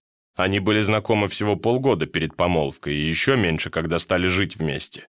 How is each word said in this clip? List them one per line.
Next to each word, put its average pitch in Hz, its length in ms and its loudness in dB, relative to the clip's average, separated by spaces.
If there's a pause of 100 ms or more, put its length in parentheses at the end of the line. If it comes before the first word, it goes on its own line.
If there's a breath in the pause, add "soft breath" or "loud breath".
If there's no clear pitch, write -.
(360)
Они 95 240 0
были 107 220 2
знакомы 104 480 2
всего 104 260 0
полгода 117 500 0
перед 78 300 -4
помолвкой 78 580 0
и 76 160 -2
еще 131 280 2
меньше, 85 340 0
когда 82 260 -2
стали 90 300 0
жить 92 280 -2
вместе". - 600 -6